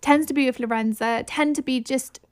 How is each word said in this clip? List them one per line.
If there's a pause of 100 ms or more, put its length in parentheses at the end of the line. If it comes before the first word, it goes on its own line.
tends
to
be
with
Lorenza,
tend
to
be
just (120)